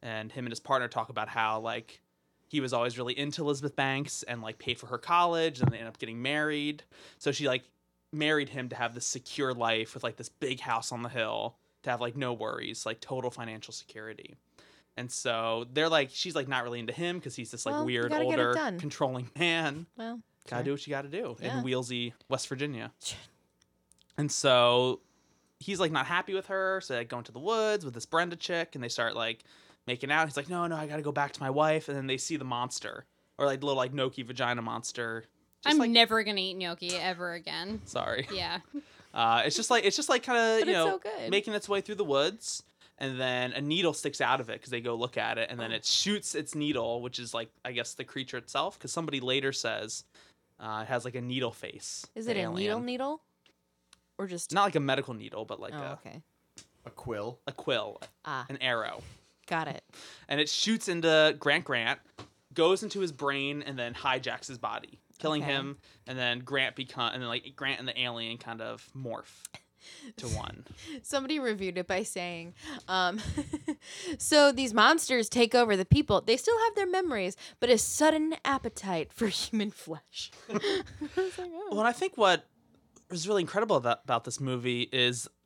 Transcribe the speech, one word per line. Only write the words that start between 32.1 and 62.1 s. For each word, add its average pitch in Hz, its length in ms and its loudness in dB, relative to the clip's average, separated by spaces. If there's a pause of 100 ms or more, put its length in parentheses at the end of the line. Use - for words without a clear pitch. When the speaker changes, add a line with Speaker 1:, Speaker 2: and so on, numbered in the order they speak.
Speaker 1:
see 160 200 -4
the 131 80 -4
monster, 120 600 -6 (320)
or, 139 80 2
like, 135 140 2
the 139 80 -4
little, 135 100 2
like, 127 160 0
gnocchi 131 300 -2
vagina 120 380 -2
monster. 113 640 -6 (380)
Just, 294 100 4
Speaker 3:
I'm 311 60 6
Speaker 1:
like, 233 120 4
Speaker 3:
never 226 320 6
gonna 202 180 -2
eat 185 140 -4
gnocchi 180 400 -4
ever 175 380 -2
again. 175 520 -8
Speaker 1:
Sorry. - 460 -2
Speaker 3:
Yeah. 180 280 -4 (540)
Speaker 1:
Uh, 117 320 6
it's 151 100 2
just, - 160 -2
like, 233 140 6
it's 196 100 4
just, - 140 -2
like, 247 140 4
kinda, 226 360 4
Speaker 2:
But 311 80 4
Speaker 1:
you 359 60 4
Speaker 2:
it's 185 40 4
Speaker 1:
know, 165 140 4
Speaker 2:
so 190 80 0
good. 196 300 -8
Speaker 1:
making 208 240 2
its 202 160 -4
way 202 120 2
through 208 140 -6
the 196 100 0
woods, 151 580 0 (360)
and 135 200 -4
then 127 340 0
a 131 80 -4
needle 156 320 2
sticks - 280 -2
out 131 200 4
of 113 80 -8
it 110 120 -8
'cause - 100 -16
they 120 100 -4
go 120 140 -2
look 120 220 -2
at 113 200 0
it, 113 120 -2
and 120 100 -8
then 113 120 -4
Speaker 2:
Oh. 113 40 -4
Speaker 1:
it 107 100 -6
shoots - 500 0
its 151 200 -6
needle, 147 460 -2
which 123 180 -6
is, 120 140 -10
like, 117 180 -4 (120)
I 127 80 -8
guess 120 220 -4
the 139 100 -10
creature 131 340 -8
itself, 139 420 -4
'cause - 120 -10
somebody 151 280 -2
later 131 340 2
says, 110 500 -4 (560)
uh, 110 240 -6
it 110 40 -10
has, 123 180 0
like, 123 100 -6
a 123 60 -4
needle 123 300 -2
face, - 540 -12 (100)
Speaker 2:
Is 226 100 -8
Speaker 1:
the 240 60 -2
Speaker 2:
it 208 60 0
a - 20 0 (100)
needle 175 80 -4
Speaker 1:
alien. 208 280 0
Speaker 2:
needle? 262 360 -4 (960)
Or 196 80 -4
just 175 260 -6
Speaker 1:
Not 196 120 6
like 202 120 4
a 160 40 6
medical 135 340 0
needle, 107 320 -10
but - 140 -10
like 101 160 -10
Speaker 2:
Oh, - 20 -10
Speaker 1:
a 143 160 -8
Speaker 2:
okay. - 300 -18 (600)
Speaker 4:
A 120 40 -14
quill. 113 560 -8
Speaker 1:
a 135 60 -6
quill, 107 500 -2 (240)
Speaker 2:
Ah. 131 240 -6
Speaker 1:
an 135 80 -8
arrow. 123 460 -2 (420)
Speaker 2:
Got 160 220 -2
it. 135 160 -8 (440)
Speaker 1:
And 147 140 0
it 151 80 2
shoots - 380 0
into 160 500 6
Grant 143 280 2
Grant, 123 340 0 (540)